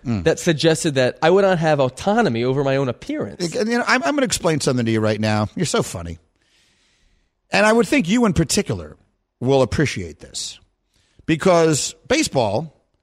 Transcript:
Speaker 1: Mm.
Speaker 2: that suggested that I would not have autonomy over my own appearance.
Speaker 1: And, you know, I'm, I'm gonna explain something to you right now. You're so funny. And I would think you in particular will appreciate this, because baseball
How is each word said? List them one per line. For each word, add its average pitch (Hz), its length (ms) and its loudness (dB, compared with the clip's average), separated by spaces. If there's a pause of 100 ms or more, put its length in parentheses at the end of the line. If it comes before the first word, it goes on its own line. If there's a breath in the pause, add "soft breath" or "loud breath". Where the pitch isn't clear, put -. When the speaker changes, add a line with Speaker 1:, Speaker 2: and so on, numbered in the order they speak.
Speaker 1:
Mm. 107 200 -2
Speaker 2:
that - 140 2
suggested 160 580 0
that 127 260 0
I 160 80 4
would 196 120 4
not 190 160 2
have 156 220 2
autonomy 135 640 0
over 131 180 0
my 135 140 0
own 139 140 0
appearance. 180 680 -8
Speaker 1:
And, 214 140 -2
you 240 80 0
know, 226 80 -2
I'm, 247 180 0
I'm 285 100 -2
gonna 269 120 0
explain 160 340 -2
something 127 240 0
to 113 80 0
you 110 80 2
right 107 200 0
now. 107 360 0
You're 185 100 -2
so 226 160 0
funny. 85 360 -10 (1300)
And 202 140 2
I 214 80 4
would 226 160 2
think 262 180 0
you 233 200 2
in 175 80 2
particular 117 640 -4 (440)
will 131 220 4
appreciate 107 580 -2
this, - 380 -14 (680)
because 165 680 2 (140)
baseball 147 640 -2 (300)